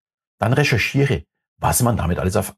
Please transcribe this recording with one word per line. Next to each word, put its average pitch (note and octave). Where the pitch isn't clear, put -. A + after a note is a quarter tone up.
dann G#2+
recherchiere, C3
was -
man A#2
damit E2
alles F#2
auf-, -